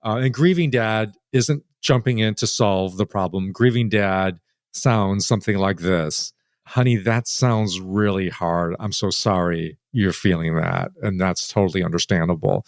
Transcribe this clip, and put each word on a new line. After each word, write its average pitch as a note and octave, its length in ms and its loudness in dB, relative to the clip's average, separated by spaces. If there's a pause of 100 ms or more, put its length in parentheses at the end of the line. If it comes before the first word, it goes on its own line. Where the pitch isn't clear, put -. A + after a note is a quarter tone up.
Uh, A2 200 -2
and C3 100 2
grieving E3 360 2
dad A2 460 0 (160)
isn't C#3 320 0 (180)
jumping B2 380 2
in A2 160 2
to A2+ 120 -2
solve F#2+ 500 0
the G2+ 80 2
problem. F#2+ 460 -4
Grieving A#2 380 2
dad F#2+ 500 0 (320)
sounds G2+ 540 0
something G#2 320 -2
like G2 220 0
this. E2+ 540 -2 (300)
Honey, B2 340 2
that A2+ 300 0
sounds A2 520 0
really F#2+ 500 -2
hard. E2+ 500 -2
I'm G#2+ 120 -6
so G2+ 180 -2
sorry F2 680 0 (140)
you're G2 220 2
feeling E2 420 0
that. F2 360 -2 (100)
And F#2+ 180 -2
that's F#2 280 0
totally F#2+ 360 0
understandable. E2+ 840 0